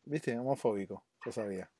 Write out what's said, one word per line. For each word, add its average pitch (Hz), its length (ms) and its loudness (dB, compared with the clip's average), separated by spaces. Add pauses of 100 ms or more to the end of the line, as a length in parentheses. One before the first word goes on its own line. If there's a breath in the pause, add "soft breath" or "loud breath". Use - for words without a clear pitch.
Viste, 143 340 0
homofóbico, 107 680 2 (200)
yo 120 80 -4
sabía. 98 480 -2